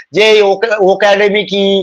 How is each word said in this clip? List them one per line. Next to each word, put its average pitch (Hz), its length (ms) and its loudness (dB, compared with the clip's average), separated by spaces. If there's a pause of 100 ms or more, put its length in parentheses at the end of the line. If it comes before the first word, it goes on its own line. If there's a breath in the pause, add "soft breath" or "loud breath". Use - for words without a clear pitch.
(120)
যে 185 180 0
এই 214 120 4
ও-, 196 200 0 (180)
ও 190 160 2
একাডেমি 202 480 0
কি, 196 220 -4 (180)